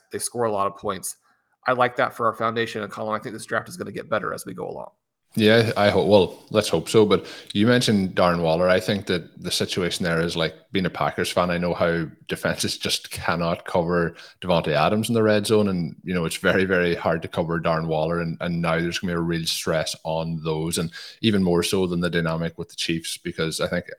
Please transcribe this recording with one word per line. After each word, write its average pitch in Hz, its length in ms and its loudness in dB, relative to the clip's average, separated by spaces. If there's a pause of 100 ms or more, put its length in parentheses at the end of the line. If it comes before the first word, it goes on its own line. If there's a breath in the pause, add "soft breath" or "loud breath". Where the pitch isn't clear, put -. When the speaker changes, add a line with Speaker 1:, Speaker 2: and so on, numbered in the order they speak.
(120)
Speaker 1:
They 104 80 -6
score 120 240 -4
a 110 80 0
lot 98 160 0
of 98 80 -6
points. 98 400 -6 (500)
I 127 60 4
like 123 240 2
that 120 180 0
for 117 120 -2
our 107 60 4
foundation, 113 500 -2
and 95 100 -8
Colin, 107 260 -4
I 107 40 -8
think 110 100 -10
this 107 140 -12
draft 110 220 -2
is - 80 -14
gonna 101 140 -8
get - 180 -10
better 104 240 -2
as - 140 -10
we - 80 -10
go - 140 -8
along. - 220 -12 (440)
Speaker 2:
Yeah, 110 420 6
I 101 140 4
hope. 90 180 4
Well, 98 420 6
let's 107 200 2
hope 82 180 0
so. 110 160 6
But 92 220 2 (260 loud breath)
you 101 140 2
mentioned 113 480 2
Darren 87 260 4
Waller. 85 300 2
I 92 100 4
think 101 260 -2
that - 360 -4
the 87 80 -4
situation 92 520 -2
there 82 200 0
is, 85 120 -2
like, 80 200 -2 (180)
being 92 140 0
a 82 40 0
Packers - 400 -2
fan, 90 200 2
I 85 80 0
know 87 160 0
how 85 320 0 (200)
defenses - 520 -4
just - 320 -6
cannot 85 560 -2
cover 85 480 0 (260 loud breath)
Davante 85 320 2
Adams 107 380 2
in 117 40 0
the 113 80 4
red 104 240 4
zone, 107 220 4
and, 90 260 -2 (100)
you 90 100 -4
know, 85 100 0
it's 80 140 -6
very, 92 260 4
very 87 300 2
hard 82 260 0
to 90 80 -10
cover 85 320 -2
Darren 82 260 0
Waller. 80 340 -2
And, 85 200 -6
and 85 220 -4
now 82 160 0
there's 85 200 -4
gonna 90 140 -4
be 85 40 -2
a 85 40 -2
real 85 240 -2
stress 80 500 -2 (100)
on 80 380 -4
those, 80 360 -4
and 82 120 -4 (300 loud breath)
even 104 220 2
more 87 200 4
so 92 240 0
than 87 140 -2
the 87 80 -2
dynamic 82 480 -2
with 85 140 -12
the - 60 -18
Chiefs, - 420 -6
because 82 420 -6
I 82 80 -2
think 87 180 -4 (120)